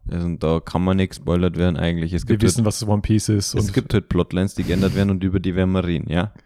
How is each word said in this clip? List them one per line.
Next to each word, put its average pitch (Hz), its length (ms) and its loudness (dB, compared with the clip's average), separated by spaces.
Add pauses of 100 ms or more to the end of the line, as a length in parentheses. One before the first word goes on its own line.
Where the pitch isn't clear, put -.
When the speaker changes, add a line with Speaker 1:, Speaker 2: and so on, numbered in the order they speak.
(120)
Speaker 1:
Also, 87 140 -2
und 85 180 -4
da 80 160 2
kann 87 240 -2
man 95 140 2
nichts 95 200 0
spoilert 87 400 0
werden 87 200 2
eigentlich. 85 340 -2
Es 87 160 -2
Speaker 2:
Wir 120 60 2
Speaker 1:
gibt 107 100 2
Speaker 2:
wissen, 107 220 2
Speaker 1:
halt, - 0 -
Speaker 2:
was 104 200 -2
One 104 160 0
Piece 107 280 0
ist 104 240 0
Speaker 1:
es 110 140 0
Speaker 2:
und 98 60 -6
Speaker 1:
gibt - 200 -2
halt 104 160 0
Plotlines, 92 460 0
die 92 80 -4
geändert 95 320 0
werden 98 160 2
und 92 120 0
über 95 160 0
die 87 160 -2
werden 92 160 2
wir 92 140 0
reden, 82 260 -2
ja. 92 220 -2 (120)